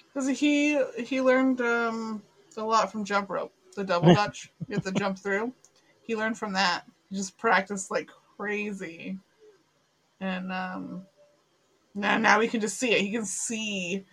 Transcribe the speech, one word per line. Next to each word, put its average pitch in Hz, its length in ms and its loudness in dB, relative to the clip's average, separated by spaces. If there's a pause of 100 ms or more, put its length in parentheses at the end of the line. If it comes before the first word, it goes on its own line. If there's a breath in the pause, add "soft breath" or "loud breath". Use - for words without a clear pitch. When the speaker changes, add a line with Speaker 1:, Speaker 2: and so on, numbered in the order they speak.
(140)
Speaker 1:
'Cause 269 140 -2 (120)
he, 294 380 2 (200)
he 262 240 -4
learned, 262 400 4
um, 226 600 -2 (360)
a 214 40 -6
lot 220 300 0
from 220 120 -6
jump 196 260 -2
rope. 160 200 -4 (260)
The 202 80 -4
double 175 240 6
Speaker 2:
<laughs> 180 60 12
Speaker 1:
dutch, - 360 0 (180)
you - 60 -6
have - 100 -2
to 190 80 -4
jump 190 260 -2
through. 202 340 -2 (500)
He 226 140 -4
learned 220 200 -2
from 214 160 -6
that. 185 300 2 (260)
He 190 80 -8
just 196 220 -8
practiced 196 520 2
like - 200 -4 (260)
crazy. 196 840 -6 (1000)
And, 185 320 -6
um, 185 540 -8 (880)
now, 202 240 2
now 208 220 6
he 226 80 2
can 226 120 -2
just 202 180 -4
see 247 140 2
it. 190 80 4
He 196 100 -2
can 220 140 -2
see 196 880 -6